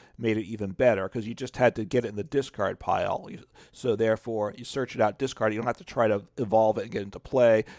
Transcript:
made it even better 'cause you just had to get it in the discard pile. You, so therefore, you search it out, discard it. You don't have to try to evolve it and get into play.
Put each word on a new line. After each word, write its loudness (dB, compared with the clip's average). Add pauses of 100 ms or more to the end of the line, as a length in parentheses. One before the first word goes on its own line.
(180)
made 0
it -4
even -6
better 2
'cause -6
you -10
just -12
had 4
to -4
get 0
it -6
in -10
the -4
discard -2
pile. -2
You, -14 (320)
so -2
therefore, -2
you -16
search -6
it -4
out, 2
discard -2
it. -2
You -4
don't -6
have -2
to -20
try 0
to 2 (140)
evolve 2
it -4
and -12
get -4
into -12
play. 4 (140)